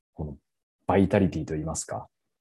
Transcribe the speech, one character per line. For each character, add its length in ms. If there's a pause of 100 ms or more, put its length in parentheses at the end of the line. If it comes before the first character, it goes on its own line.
(140)
こ 100
の、 120 (500)
バ 100
イ 120
タ 100
リ 120
テ 100
ィ 40
と 100
言 100
い 20
ま 100
す 80
か。 240 (320)